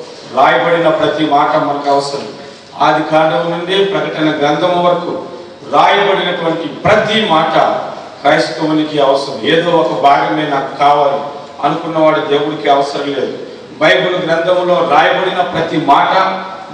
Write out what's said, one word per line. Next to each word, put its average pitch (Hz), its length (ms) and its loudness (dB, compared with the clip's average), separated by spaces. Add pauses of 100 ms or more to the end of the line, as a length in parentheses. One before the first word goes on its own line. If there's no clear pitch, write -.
(340)
రాయబడిన 170 540 2
ప్రతి 151 380 0
మాట 143 300 2
మనకు 143 340 -2
అవసరం. 139 380 -2 (500)
ఆది 156 320 2
కాండం 160 400 2
నుండి 175 340 0
ప్రకటన 156 540 -2
గ్రంథం 165 460 0
వరకు - 420 -2 (460)
రాయబడినటువంటి 170 960 0
ప్రతి 214 640 0
మాట 160 280 2 (640)
క్రైస్తవునికి 156 760 0
అవసరం. - 440 0
ఏదో 165 280 2
ఒక 160 300 2
భాగమే 151 460 2
నాకు - 320 -4
కావాలి 143 440 2 (440)
అనుకున్నవాడు 156 540 2
దేవుడికి 147 480 0
అవసరం 139 460 0
లేదు. 123 240 -4 (420)
బైబిల్ 185 360 2
గ్రంథంలో 175 720 0
రాయబడిన - 500 2
ప్రతి 160 360 -2
మాట 156 680 2 (300)